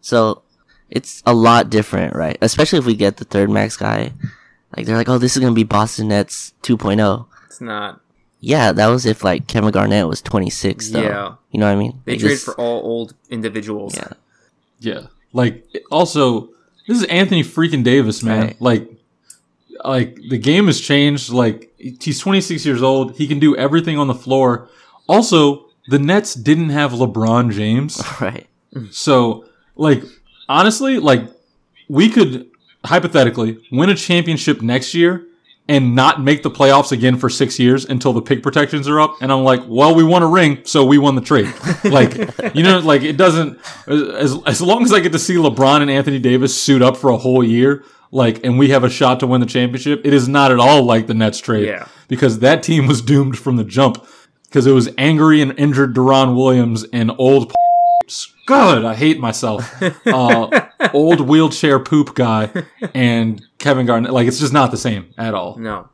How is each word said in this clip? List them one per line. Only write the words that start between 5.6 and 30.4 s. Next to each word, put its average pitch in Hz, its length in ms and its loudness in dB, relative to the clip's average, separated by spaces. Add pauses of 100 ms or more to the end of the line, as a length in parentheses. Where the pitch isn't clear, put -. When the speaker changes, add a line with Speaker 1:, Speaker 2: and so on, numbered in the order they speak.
Speaker 1:
Boston 107 440 -2
Nets - 540 -4
two 120 140 0
point 104 240 -2
oh." 107 260 0 (200)
Speaker 2:
It's - 140 -20
not. 104 400 -12 (400)
Speaker 1:
Yeah, 127 320 2
that 107 160 2
was 123 180 0
if, 107 180 -2
like, 90 240 -2
Kevin 107 220 0
Garnett 101 380 0
was - 140 -8
twenty-six, - 680 -6
though. 110 120 -4
Speaker 2:
Yeah. 101 320 -6 (180)
Speaker 1:
You 104 80 -4
know 107 60 2
what 101 60 0
I 98 40 0
mean? 120 280 -6
Speaker 2:
They 120 80 -8
Speaker 1:
Like, 110 80 -6
Speaker 2:
traded 135 160 0
Speaker 1:
this - 80 -12
Speaker 2:
for - 100 -12
all 120 280 -6
old 117 320 -8 (160)
individuals. 104 680 -10
Speaker 1:
Yeah. - 160 -16 (680)
Speaker 3:
Yeah. 113 200 -10 (320)
Like, 117 320 -2 (260)
also, 143 600 0 (380)
this 247 100 0
is 208 60 0
Anthony 180 400 0
freaking 156 400 -2
Davis, 123 380 2
man. 110 260 -2
Speaker 1:
Right. - 120 -14
Speaker 3:
Like, 117 300 0 (920)
like, 127 340 -4 (100)
the 123 100 -6
game 156 280 2
has 160 140 0
changed. 143 500 -2
Like, 120 480 -2
he's 131 420 -10
twenty-six 190 460 -2
years 127 160 -2
old. 135 340 0
He 151 100 -4
can 143 120 -4
do 147 180 4
everything 156 420 -2
on 143 80 -2
the 127 80 -4
floor. 127 540 -2 (400)
Also, 160 580 2 (220)
the 139 100 2
Nets 185 360 0
didn't 151 360 0
have 143 220 -2
LeBron 117 600 0
James. 113 500 -4 (100)
Speaker 1:
<laughs> - 80 -12
Right. 101 260 -8 (440)
Speaker 3:
So, 123 560 0 (300)
like, 147 260 0 (460)